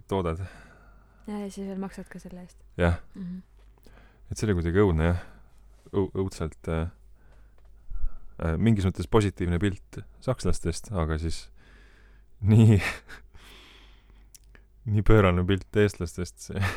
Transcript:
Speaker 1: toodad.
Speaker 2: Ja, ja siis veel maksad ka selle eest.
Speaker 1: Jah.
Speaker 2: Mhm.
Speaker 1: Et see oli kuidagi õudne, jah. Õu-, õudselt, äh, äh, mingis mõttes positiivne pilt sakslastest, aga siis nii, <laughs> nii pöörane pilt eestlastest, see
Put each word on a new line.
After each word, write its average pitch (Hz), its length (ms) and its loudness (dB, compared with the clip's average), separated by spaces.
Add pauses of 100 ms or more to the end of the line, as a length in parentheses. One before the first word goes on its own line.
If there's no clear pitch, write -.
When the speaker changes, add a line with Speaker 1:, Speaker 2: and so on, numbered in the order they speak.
Speaker 1:
toodad. 90 400 -4 (760)
Speaker 2:
Ja, 208 180 -10
ja 202 100 -10
siis 196 160 -12
veel 190 160 -10
maksad 190 240 -12
ka - 160 -18
selle 180 220 -18
eest. - 160 -20 (160)
Speaker 1:
Jah. 87 240 0 (140)
Speaker 2:
Mhm. 185 260 -12 (880)
Speaker 1:
Et - 100 -10
see - 80 -6
oli 104 140 2
kuidagi 85 240 2
õudne, 82 240 2
jah. 87 160 0 (640)
Õu-, 98 240 -2
õudselt, 92 560 -8
äh, 80 220 -4 (1400)
äh, 80 240 -4
mingis 104 260 2
mõttes 90 240 -2
positiivne 92 500 0
pilt - 440 -4 (160)
sakslastest, - 720 -4
aga 80 260 -2
siis 80 280 -6 (960)
nii, 107 360 8 (1040)
<laughs> - 1120 -14
nii 104 100 2
pöörane 90 440 6
pilt 95 300 0
eestlastest, 92 760 -2
see 95 100 -6 (160)